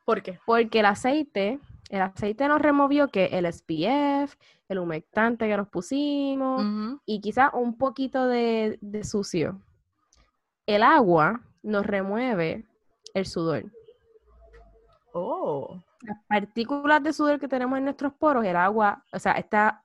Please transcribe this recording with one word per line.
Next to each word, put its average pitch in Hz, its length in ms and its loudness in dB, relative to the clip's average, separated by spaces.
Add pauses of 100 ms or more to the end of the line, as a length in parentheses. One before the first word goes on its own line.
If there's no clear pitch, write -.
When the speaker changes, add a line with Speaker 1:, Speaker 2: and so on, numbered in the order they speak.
Speaker 1:
¿Por 214 180 -2
qué? 180 240 -12
Speaker 2:
Porque 226 340 4
el 202 60 6
aceite, 254 760 0 (300)
el 196 100 -4
aceite 208 480 -2
nos 294 120 2
removió 285 480 4
que 190 180 2
el 180 180 0
S 170 220 -4
P 160 180 -2 (380)
F, 277 140 -8 (320)
el 196 100 -4
humectante 214 680 -2
que 208 120 0
nos 202 100 -4
pusimos 269 960 -2
Speaker 1:
Ujú. 214 420 -4
Speaker 2:
y 214 160 -6
quizá 247 340 0
un 240 220 -2
poquito 262 500 -2
de, 233 540 0
de 208 240 -10
sucio. 190 560 -4 (1040)
El 208 160 2
agua 190 600 6 (200)
nos 208 220 -2
remueve 202 840 -2 (460)
el 190 140 -2
sudor. 165 380 -4 (1500)
Speaker 1:
Oh. 185 680 -6 (200)
Speaker 2:
Las 214 160 -12 (100)
partículas 247 760 0
de 302 120 0
sudor 294 260 0
que 285 80 -8
tenemos 262 300 -2
en 269 60 -4
nuestros 277 280 -4
poros, 277 320 2
el 180 120 0
agua, 202 560 2
o 202 60 -6
sea, 185 140 0
esta 214 520 0